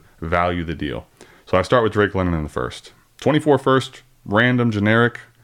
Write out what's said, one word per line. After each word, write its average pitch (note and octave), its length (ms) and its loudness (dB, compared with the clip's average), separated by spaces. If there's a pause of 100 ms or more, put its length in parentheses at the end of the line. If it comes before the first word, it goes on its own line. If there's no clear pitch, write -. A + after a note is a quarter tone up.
(220)
value F2 420 -2
the D#2+ 120 -6
deal. C2+ 320 -8 (400)
So F#2 100 0
I F#2 60 2
start B2+ 180 2
with G#2+ 120 0
Drake G#2 200 0
London F2+ 220 -2
in D#2 80 -4
the C#2+ 60 -8
first. - 420 -10 (280)
Twenty-four D3 380 2
first, C3 460 -2 (220)
random, A#2+ 440 2
generic. A2 500 2 (240)